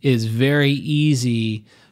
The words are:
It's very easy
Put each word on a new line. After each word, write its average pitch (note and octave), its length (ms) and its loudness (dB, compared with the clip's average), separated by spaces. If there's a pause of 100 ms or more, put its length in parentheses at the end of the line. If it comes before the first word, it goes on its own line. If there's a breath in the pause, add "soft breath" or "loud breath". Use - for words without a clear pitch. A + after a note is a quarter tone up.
It's B2 240 2
very C#3 460 0
easy B2 960 -2 (260 soft breath)